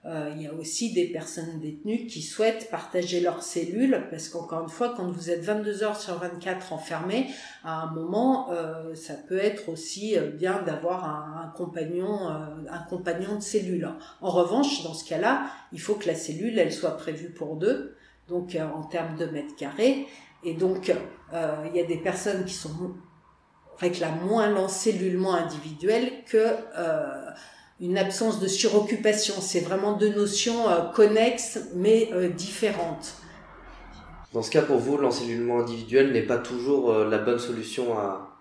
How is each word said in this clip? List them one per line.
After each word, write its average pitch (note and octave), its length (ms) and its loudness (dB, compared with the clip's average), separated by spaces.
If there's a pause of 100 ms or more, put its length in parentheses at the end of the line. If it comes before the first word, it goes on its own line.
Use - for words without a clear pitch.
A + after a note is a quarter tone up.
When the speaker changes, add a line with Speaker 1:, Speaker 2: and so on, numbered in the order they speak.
Speaker 1:
Euh, D3+ 280 -6
il D#3 100 -8
y D3+ 40 -8
a D3+ 60 -8
aussi E3+ 400 -4
des F3 140 2
personnes E3 520 -8
détenues G#3 480 -4
qui D#3 140 -10
souhaitent A3 500 0
partager F3 480 -2
leurs F3 240 0
cellules, F#3+ 640 0
parce D#3+ 200 -10
qu'encore E3 320 -6
une D#3+ 80 -8
fois, A#3+ 260 -2
quand F3+ 160 -2
vous E3 180 -6
êtes E3+ 120 0
vingt-deux G#3 420 -2
heures G#3 160 -2
sur F3 180 -6
vingt-quatre F3+ 540 -6
enfermé, F3+ 560 -2 (380)
à D#3+ 160 -4
un D#3+ 100 -6
moment, F#3+ 640 2
euh, D#3+ 420 -6
ça D3 200 -12
peut F#3 220 -4
être G#3+ 300 0
aussi, F#3+ 500 -2
euh, D3 120 0
bien F#3 320 0
d'avoir F3 420 -2
un, D3+ 400 -6
un - 60 -10
compagnon, F3 800 -4
euh, D#3 160 -6 (260)
un E3+ 180 -10
compagnon F3+ 460 -2
de G#3 60 -4
cellule. F3+ 480 0 (320)
En - 80 -2
revanche, F3+ 560 4
dans D#3+ 80 -6
ce - 100 -10
cas-là, G#3+ 480 0 (220)
il D#3 80 -10
faut G#3 140 0
que G3+ 120 -2
la E3 80 2
cellule, F#3+ 420 -2
elle E3 140 4
soit - 240 -2
prévue E3 360 -8
pour D#3 260 -8
deux, A#3+ 360 0 (360)
donc, F3+ 260 -4
euh, D#3+ 80 -2
en D#3 200 -6
termes E3 340 -4
de E3 80 -2
mètres D3 320 -8
carrés. A3 500 2 (380)
Et E3 80 -2
donc, F#3 400 2 (400)
euh, D#3+ 220 -2 (140)
il E3+ 80 0
y E3+ 60 2
a - 20 2
des E3+ 120 -2
personnes F#3 480 -2
qui - 80 -8
sont - 160 -8
mo-, F3 260 -8 (840)
réclament E3+ 480 -2
moins G#3 240 4
l'encellulement F#3+ 840 2
individuel E3 760 0 (160)
que, A3 280 4 (240)
euh, D#3 480 -2 (560)
une F3+ 160 0
absence F#3+ 440 2
de F#3+ 80 2
suroccupation. G#3 880 4
C'est F3+ 220 0
vraiment G3 320 2
deux G#3 200 4
notions, A3 540 2
euh, E3+ 140 6 (120)
connexes, A3 680 6 (160)
mais, A3 360 6
euh, F3+ 160 2
différentes. F3 840 -2 (1200)
Speaker 2:
Dans A2+ 80 0
ce - 100 -4
cas, D3 120 8
pour C3 160 4
vous, C#3 180 2
l'encellulement A#2+ 600 2
individuel A#2 520 4
n'est A2 140 2
pas A#2+ 140 2
toujours, B2 520 2
euh, G#2+ 180 4
la G#2+ 100 2
bonne A#2+ 200 2
solution A#2 580 -2
à G2 440 -4